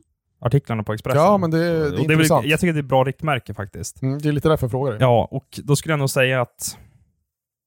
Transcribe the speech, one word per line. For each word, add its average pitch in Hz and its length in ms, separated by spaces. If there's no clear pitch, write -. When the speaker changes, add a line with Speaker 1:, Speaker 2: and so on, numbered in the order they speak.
Speaker 1:
artiklarna 117 420
på 107 100
Expressen. 131 300
Speaker 2:
Ja, 196 160
men 175 120
det, 160 80
det 165 80
är 165 180
Speaker 1:
Och 143 60
det - 60
är 139 100
väl, 151 60
Speaker 2:
intressant. 156 340
Speaker 1:
jag 151 140
tycker 175 120
det 151 60
är 143 40
ett 135 60
bra 131 160
riktmärke 135 500
faktiskt. - 480
Speaker 2:
Mm, 135 160
det 147 100
är 147 40
lite 147 160
därför 156 160
jag 123 60
frågar 131 220
dig. 107 80
Speaker 1:
Ja, 123 300
och - 340
då 143 120
skulle 160 160
jag 151 60
nog 139 120
säga 131 300
att - 380